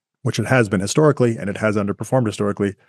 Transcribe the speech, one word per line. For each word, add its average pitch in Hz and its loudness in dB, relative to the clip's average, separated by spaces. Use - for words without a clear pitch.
which 120 -4
it 104 -2
has 123 4
been 98 0
historically, 123 2
and 92 -8
it 101 -6
has 107 0
underperformed 110 -2
historically, 101 -2